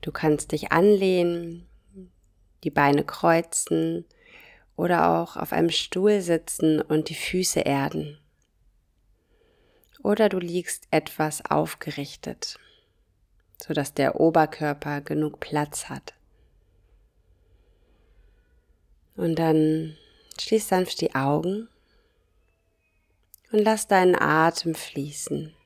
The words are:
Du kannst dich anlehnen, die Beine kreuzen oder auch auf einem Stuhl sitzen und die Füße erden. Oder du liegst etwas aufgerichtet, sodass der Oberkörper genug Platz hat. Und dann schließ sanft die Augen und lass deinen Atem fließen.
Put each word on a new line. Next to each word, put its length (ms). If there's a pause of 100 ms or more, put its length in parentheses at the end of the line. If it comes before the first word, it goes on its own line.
Du 120
kannst 400
dich 180
anlehnen, 960 (960)
die 80
Beine 320
kreuzen 1000 (720)
oder 440
auch 160
auf 160
einem 180
Stuhl 500
sitzen 600
und 280
die 60
Füße 460
erden. 580 (1800)
Oder 260
du 100
liegst 520
etwas 540
aufgerichtet, 1120 (1040)
sodass 300
der 240
Oberkörper 840
genug 380
Platz 500
hat. 260 (3000)
Und 240
dann 580 (440)
schließ 280
sanft 320
die 140
Augen 540 (1800)
und 80
lass 260
deinen 300
Atem 580
fließen. 800 (120)